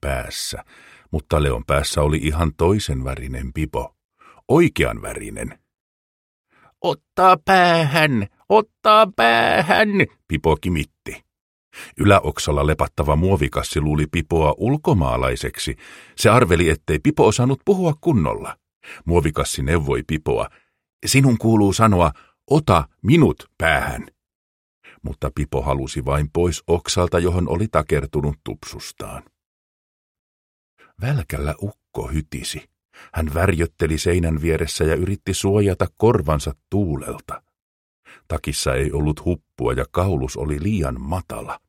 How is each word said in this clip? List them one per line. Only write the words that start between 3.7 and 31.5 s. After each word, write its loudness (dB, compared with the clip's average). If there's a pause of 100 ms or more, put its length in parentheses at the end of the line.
Oikean 2
värinen. -12 (1200)
"Ottaa 2
päähän, 4 (220)
ottaa 4 (100)
päähän", 2 (400)
Pipo 2
kimitti. -6 (720)
Yläoksalla 2
lepattava 0
muovikassi 0
luuli 0
Pipoa -2
ulkomaalaiseksi. -2 (400)
Se 2
arveli, 4
ettei 0
Pipo 2
osannut 0
puhua 2
kunnolla. -2 (480)
Muovikassi 0
neuvoi 0
Pipoa: -2 (580)
"Sinun 4
kuuluu 4
sanoa, 4 (380)
'Ota 2 (140)
minut 4
päähän.'" -2 (920)
Mutta -6
Pipo -2
halusi -4
vain 0
pois 0
oksalta, 0
johon 0
oli -2
takertunut -2
tupsustaan. -14 (1800)
Välkällä -4